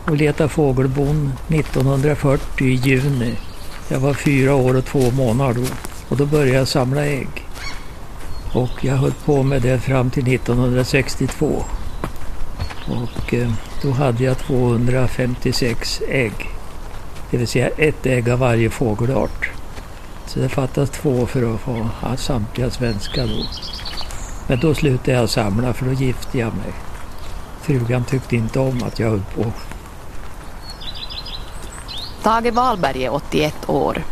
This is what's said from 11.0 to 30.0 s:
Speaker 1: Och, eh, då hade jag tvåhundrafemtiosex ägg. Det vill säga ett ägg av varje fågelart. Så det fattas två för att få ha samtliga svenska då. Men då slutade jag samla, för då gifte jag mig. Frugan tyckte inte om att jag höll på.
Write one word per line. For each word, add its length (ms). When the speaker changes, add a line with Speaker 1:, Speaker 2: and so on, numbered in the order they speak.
Speaker 1:
Och, 480
eh, 180
då 80
hade 340
jag 140
tvåhundrafemtiosex 1700
ägg. 420
Det 60
vill 120
säga 200
ett 380
ägg 240
av 80
varje 320
fågelart. 800
Så 140
det 80
fattas 420
två 360
för 280
att 60
få 120
ha 440
samtliga 540
svenska 560
då. 200
Men 120
då 140
slutade 380
jag 180
samla, 420
för 140
då 60
gifte 460
jag 160
mig. 180
Frugan 340
tyckte 320
inte 220
om 240
att 160
jag 120
höll 120
på. 180